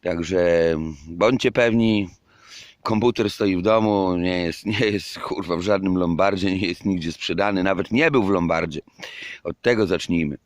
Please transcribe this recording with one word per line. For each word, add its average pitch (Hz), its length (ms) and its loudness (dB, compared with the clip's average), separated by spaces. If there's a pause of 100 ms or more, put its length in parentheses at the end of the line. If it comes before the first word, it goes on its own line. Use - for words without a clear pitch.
Także 85 720 2 (320)
bądźcie 110 440 2
pewni, 113 580 2 (720)
komputer 113 460 0
stoi 98 280 0
w 90 40 -2
domu, 101 560 2
nie 90 260 0
jest, 82 220 -6
nie 107 140 -2
jest, 104 400 -2
kurwa, 87 380 -4
w 87 40 -4
żadnym 95 360 0
Lombardzie, 92 540 0
nie 92 160 -2
jest - 180 -6
nigdzie 87 260 -2
sprzedany, 95 520 -2
nawet 95 280 -2
nie 151 200 2
był 127 120 4
w 95 60 0
Lombardzie. 82 520 0 (640)
Od - 180 -8
tego 110 260 2
zacznijmy. 85 580 -2